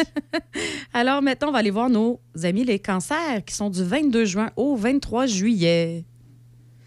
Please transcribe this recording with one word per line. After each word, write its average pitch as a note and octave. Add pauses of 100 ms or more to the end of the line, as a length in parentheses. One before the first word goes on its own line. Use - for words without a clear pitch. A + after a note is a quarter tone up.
(460)
<laughs> -
Alors, C4
maintenant, C#4
on -
va C4+
aller G#3+
voir A3+
nos A#3 (220)
amis F#3
les A3+
cancers B3
qui -
sont G#3
du F#3
vingt-deux A#3
juin G#3
au C4+
vingt-trois B3
juillet. E3+ (800)